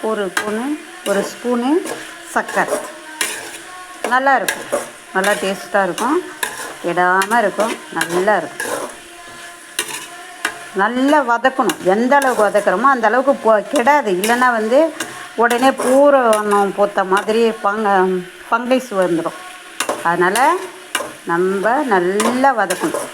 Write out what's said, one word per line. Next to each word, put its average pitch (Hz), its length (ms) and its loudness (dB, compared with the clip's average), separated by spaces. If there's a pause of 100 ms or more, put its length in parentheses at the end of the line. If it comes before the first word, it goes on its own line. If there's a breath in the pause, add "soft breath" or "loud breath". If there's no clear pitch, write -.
ஒரு 214 140 -2 (100)
ஸ்பூனு, 214 320 -4 (440)
ஒரு 196 120 0 (100)
ஸ்பூனு 240 380 -2 (640)
சர்க்கரை. - 440 -2 (1400)
நல்லா 269 260 4
இருக்கும், - 280 -6 (480)
நல்லா 196 260 2
டேஸ்ட்டாக 196 460 0
இருக்கும், 233 300 0 (680)
கெடாம 185 600 2
இருக்கும், 208 300 0 (260)
நல்லா 180 420 2
இருக்கும். - 340 -8 (2000)
நல்லா 262 360 4 (120)
வதக்கணும், 233 480 0 (140)
எந்த 247 260 2
அளவுக்கு 226 280 2
வதக்குறோமோ 202 480 2
அந்த 220 140 0
அளவுக்கு 254 340 2
போ-, 214 200 4 (100)
கெடாது. 277 360 4 (100)
இல்லைன்னா 240 300 2 (100)
வந்து 226 200 2 (640 loud breath)
உடனே 240 260 4 (120)
பூரணம் 226 960 4
போத்த 202 260 2 (100)
மாதிரி 208 300 2 (220)
பங்க-, 196 580 2 (240)
ஃபங்கஸ் 247 440 0 (120)
வந்துடும். - 360 -2 (680)
அதனால் 208 500 2 (720)
நம்ம 190 420 2 (220)
நல்லா 214 540 2 (100)
வதக்கணும். 185 540 -2